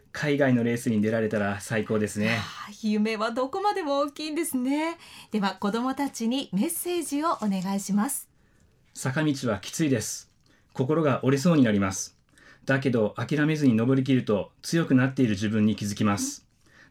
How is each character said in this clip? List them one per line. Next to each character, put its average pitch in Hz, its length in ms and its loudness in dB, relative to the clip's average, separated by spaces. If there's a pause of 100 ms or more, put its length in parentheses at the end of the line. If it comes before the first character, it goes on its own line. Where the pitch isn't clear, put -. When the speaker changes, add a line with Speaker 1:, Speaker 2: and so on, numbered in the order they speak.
(120)
Speaker 1:
海 147 260 0
外 135 160 4
の 117 100 2
レ 117 100 0
ー 120 40 -2
ス 123 120 -2
に 107 120 2
出 110 100 2
ら 113 80 0
れ 110 100 0
た 107 100 0
ら 101 220 -2
最 110 240 -2
高 110 140 0
で 107 80 0
す 104 120 -6
ね。 113 200 0
Speaker 2:
あ - 320 -12
ー、 214 180 -6
夢 214 280 0
は 220 140 -2
ど 254 180 -2
こ 381 120 -6
ま 415 120 0
で 392 100 -4
も 277 160 0
大 285 120 -2
き 311 160 -10
い 311 40 -6
ん 302 40 -6
で 320 100 -2
す 277 120 -4
ね。 302 400 -2 (340)
で 214 80 -2
は、 190 200 -2
子 202 120 -2
ど 226 100 -4
も 262 120 -2
た 269 160 -2
ち 226 180 -6
に 262 260 -4
メ 202 140 2
ッ - 20 -2
セ 349 300 -4
ー 302 60 -4
ジ 285 180 -4
を 330 100 0
お - 100 -4
願 196 320 -2
い 196 40 -2
し 196 140 -4
ま 208 160 0
す。 - 200 -8 (640)
Speaker 1:
坂 135 300 -2
道 151 100 2 (160)
は 101 100 -2
き - 120 -12
つ - 140 -2
い 147 40 0
で 120 120 2
す。 - 300 -10 (420)
心 151 300 0
が 131 200 2
折 131 120 4
れ 135 60 -2
そ 175 120 4
う 160 40 6
に 139 60 8
な 113 80 6
り 101 80 4
ま 98 120 2
す。 - 240 -10 (500)
だ 135 140 2
け 131 100 0
ど、 110 280 2
諦 143 280 0
め 156 120 2
ず 147 100 4
に 117 80 6
登 120 200 4
り 135 80 2
切 135 120 2
る 120 100 0
と、 98 260 0 (120)
強 165 220 0
く 147 100 2
な 127 120 6
っ 135 60 -4
て 135 80 0
い 127 40 6
る 110 60 0
自 104 180 -2
分 107 160 2
に 107 100 2
気 107 100 -8
づ 101 100 -4
き - 80 -2
ま 101 140 2
す。 - 300 -8 (440)